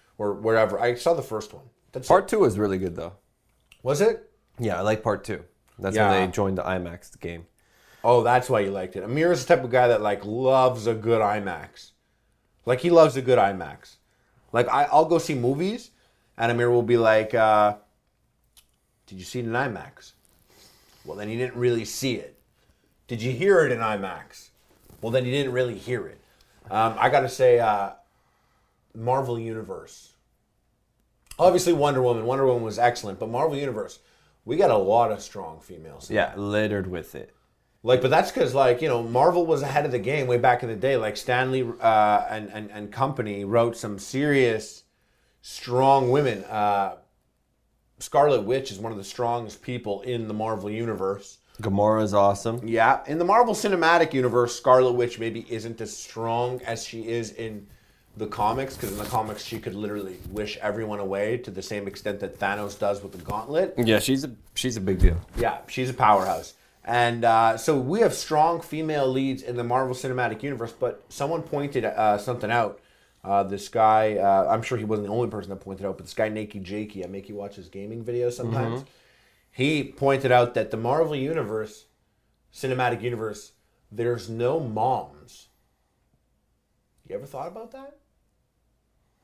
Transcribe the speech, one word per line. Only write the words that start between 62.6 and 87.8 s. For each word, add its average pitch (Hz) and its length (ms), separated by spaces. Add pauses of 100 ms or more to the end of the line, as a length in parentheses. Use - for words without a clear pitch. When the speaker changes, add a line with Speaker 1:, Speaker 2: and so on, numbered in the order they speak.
Speaker 1:
does 101 240
with 98 100
the 90 80
gauntlet. 127 580
Speaker 2:
Yeah, 113 220
she's 135 240
a, 127 80 (240)
she's 123 200
a 101 60
big 95 180
deal. 85 180 (200)
Speaker 1:
Yeah, 117 300
she's 127 220
a 123 40
powerhouse. 95 600 (300)
And, 120 420
uh, 113 320
so 147 200
we 143 220
have 208 140
strong 160 480
female 151 460
leads 131 360
in 123 120
the 120 80
Marvel 123 300
Cinematic 123 480
Universe, 117 300
but - 380
someone 156 340
pointed, 143 420
uh, 107 320
something 120 320
out. 117 300 (440)
Uh, 98 200
this 98 240
guy, 110 480
uh, 98 340
I'm 110 120
sure 120 160
he 107 80
wasn't 104 220
the 101 60
only 117 160
person 95 200
that 95 80
pointed 95 280
out, 95 120
but - 80
this - 80
guy, 110 160
Nakey 107 340
Jakey, 101 400
I 87 40
make 98 220
you 107 60
watch 101 200
his 87 120
gaming 107 380
videos 120 280
sometimes. 117 480
Speaker 2:
Mm-hmm. - 80 (600)
Speaker 1:
He 143 320
pointed 135 480
out 123 220
that 110 180
the 113 60
Marvel 147 380
Universe, 120 680 (680)
Cinematic 123 480
Universe, 110 500 (400)
there's 113 380
no 120 300
moms. 113 920 (1600)
You 95 80
ever 117 100
thought 139 220
about 226 240
that? 269 260 (1300)